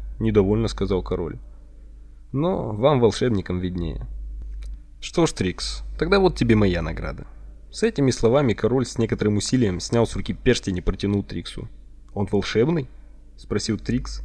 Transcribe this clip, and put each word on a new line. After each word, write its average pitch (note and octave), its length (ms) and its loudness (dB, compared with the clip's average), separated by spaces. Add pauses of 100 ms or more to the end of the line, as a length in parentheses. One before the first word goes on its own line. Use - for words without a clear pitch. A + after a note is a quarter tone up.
(200)
недовольно G#2+ 480 4
сказал F#2+ 340 -2
король. E2+ 360 -4 (920)
"Но D3+ 420 -2
вам, B2 280 4
волшебникам, G#2 580 2
виднее". F2+ 480 -4 (920)
"Что - 260 2
ж, - 60 -4
Трикс, - 500 -4 (160)
тогда F#3 220 4
вот F#3+ 160 4
тебе A#2 180 4
моя F#2+ 280 4
награда". - 440 -6 (460)
С - 100 -6
этими D3 300 4
словами A#2+ 400 4
король A#2 340 0
с - 100 -12
некоторым G#2 420 2
усилием G2 420 2
снял A#2 260 2
с - 80 -8
руки - 200 -4
перстень G#2 440 2
и F2+ 40 -4
протянул G2+ 420 2
Триксу. - 440 -10 (460)
"Он G2+ 160 -2
волшебный?" C#3 580 2 (480)
спросил G#2 400 -2
Трикс, - 480 -4